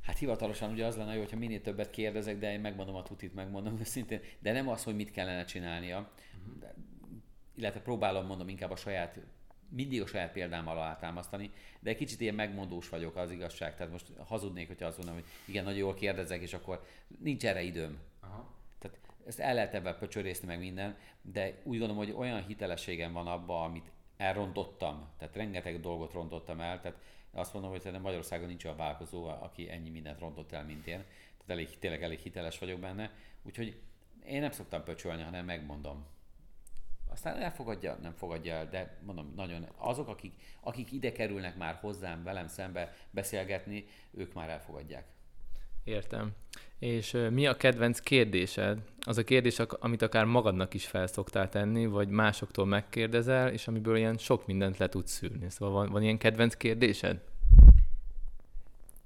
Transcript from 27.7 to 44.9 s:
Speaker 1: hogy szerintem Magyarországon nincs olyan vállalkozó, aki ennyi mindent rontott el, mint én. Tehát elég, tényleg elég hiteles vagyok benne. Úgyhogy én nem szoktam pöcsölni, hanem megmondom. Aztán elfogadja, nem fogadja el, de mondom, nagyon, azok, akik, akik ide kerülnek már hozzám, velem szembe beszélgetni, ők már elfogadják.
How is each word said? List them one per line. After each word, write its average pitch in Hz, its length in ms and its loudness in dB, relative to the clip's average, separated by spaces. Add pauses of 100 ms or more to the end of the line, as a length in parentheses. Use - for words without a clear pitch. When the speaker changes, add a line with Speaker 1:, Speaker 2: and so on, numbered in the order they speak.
Speaker 1:
hogy 92 100 -10
szerintem 92 220 -12
Magyarországon 87 460 -8
nincs 87 160 -14
olyan 80 120 -10
vállalkozó, 80 500 -8
aki 82 440 -14
ennyi 85 200 -12
mindent 78 280 -14
rontott 80 340 -14
el, 76 120 -10
mint 76 220 -16
én. 85 100 -10 (400)
Tehát - 140 -18 (100)
elég, - 180 -10
tényleg 82 240 -6
elég 82 160 -8
hiteles 85 400 -10
vagyok 92 220 -10
benne. 95 300 -10 (320)
Úgyhogy 110 340 -12 (500)
én 139 140 -6
nem 147 100 -4
szoktam 85 320 -10
pöcsölni, 82 400 -8
hanem 87 220 -10
megmondom. 73 600 -10 (1080)
Aztán - 300 -8
elfogadja, 110 600 -6
nem 82 100 -10
fogadja 82 420 -8
el, 80 140 -6
de 90 360 -10
mondom, 80 320 -12
nagyon, 87 300 -10 (100)
azok, 127 320 -4
akik, - 240 -14 (280)
akik 120 320 -10
ide 131 200 -4
kerülnek 98 440 -6
már 82 180 -6
hozzám, 95 480 -10
velem 87 260 -10
szembe 90 460 -10 (160)
beszélgetni, 98 760 -6 (260)
ők 95 240 -12
már 82 140 -8
elfogadják. 73 560 -12 (800)